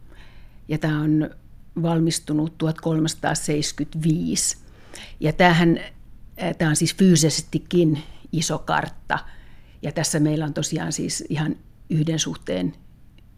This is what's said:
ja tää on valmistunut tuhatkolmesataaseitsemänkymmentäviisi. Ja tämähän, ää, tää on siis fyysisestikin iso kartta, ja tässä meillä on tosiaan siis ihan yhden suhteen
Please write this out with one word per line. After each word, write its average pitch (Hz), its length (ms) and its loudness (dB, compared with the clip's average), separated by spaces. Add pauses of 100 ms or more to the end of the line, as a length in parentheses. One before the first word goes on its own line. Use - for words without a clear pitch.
(680)
ja 151 100 -2
tää 156 200 0
on 151 320 2 (520)
valmistunut 165 760 0
tuhatkolmesataaseitsemänkymmentäviisi. 160 2000 0 (640)
Ja 151 120 0
tämähän, 170 460 6 (600)
ää, 170 160 -4
tää 165 140 0
on 151 80 2
siis - 180 0
fyysisestikin 160 1080 4 (300)
iso 156 260 -2
kartta, - 600 -2 (640)
ja 143 100 -4
tässä 156 280 0
meillä 151 240 2
on 143 100 -6
tosiaan 165 380 -4
siis - 360 -4
ihan 151 280 -2 (340)
yhden 160 280 0
suhteen - 560 -4 (640)